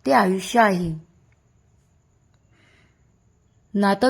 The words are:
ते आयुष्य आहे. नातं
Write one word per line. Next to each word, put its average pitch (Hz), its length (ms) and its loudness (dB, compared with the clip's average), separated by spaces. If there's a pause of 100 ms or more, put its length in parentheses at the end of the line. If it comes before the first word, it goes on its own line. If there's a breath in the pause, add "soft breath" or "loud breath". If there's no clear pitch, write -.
ते 269 60 0
आयुष्य 196 480 0
आहे. 180 340 0 (2750)
नातं 202 360 0